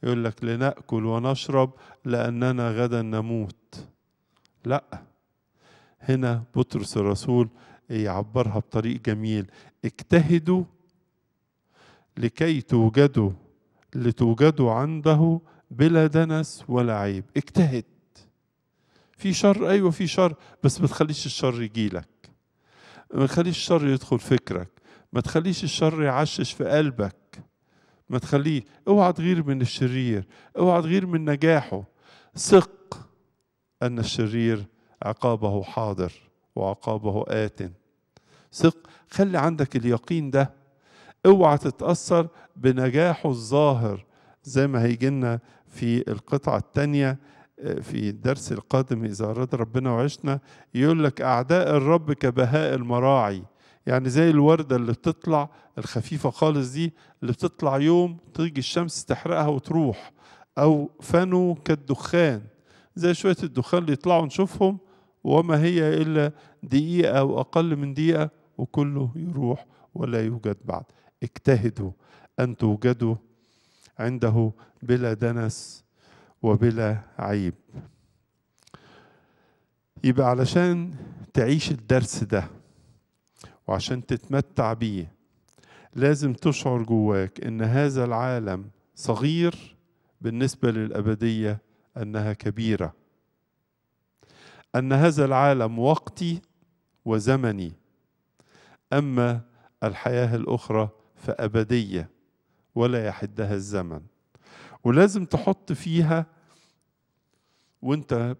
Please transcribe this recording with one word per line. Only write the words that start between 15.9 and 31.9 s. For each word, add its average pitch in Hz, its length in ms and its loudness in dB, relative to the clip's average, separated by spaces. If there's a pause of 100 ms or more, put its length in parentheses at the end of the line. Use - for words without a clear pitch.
دنس 160 600 -2
ولا 120 300 0
عيب". 101 260 -4 (120)
اجتهد. 139 480 0 (1300)
في 190 160 -2
شر، 202 360 4
أيوة 190 220 4
في 170 160 -2
شر، 170 280 2 (300)
بس 139 160 2
ما 151 60 2
تخليش 151 400 -2
الشر 123 360 -4
يجيلك. 104 460 -4 (1080)
ما 135 120 2
تخليش 170 300 0
الشر 151 320 2
يدخل 131 300 0
فكرك. 90 500 -2 (440)
ما 120 80 -2
تخليش 170 440 -2
الشر 156 380 0
يعشش 143 500 -2
في 139 120 -6
قلبك. 117 800 -2 (640)
ما - 100 -2
تخليه، 143 440 -2 (260)
اوعى 190 240 6
تغير 170 340 0
من 135 140 -2
الشرير، 123 640 -2 (320)
اوعى 175 240 4
تغير 185 240 -2
من 165 240 -2
نجاحه. 143 540 0 (520)